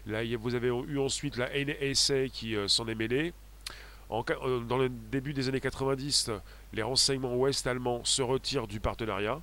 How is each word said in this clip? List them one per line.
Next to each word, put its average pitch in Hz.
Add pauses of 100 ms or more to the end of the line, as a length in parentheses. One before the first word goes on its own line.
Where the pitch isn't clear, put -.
Là, 107
il 113
y 120
a, 117
vous 120
avez 123
eu 135
ensuite 135
la 123
N 143 (100)
S 139
A 135
qui, 113
euh, 101
s'en 117
est 113
mêlée. 127 (760)
En 110
ca-, 160
euh, 127
dans 117
le 131
début 127
des 131
années 135
quatre-vingt-dix, 135 (420)
les 107
renseignements 127
ouest 135
allemands 123
se -
retirent 127
du 107
partenariat. 107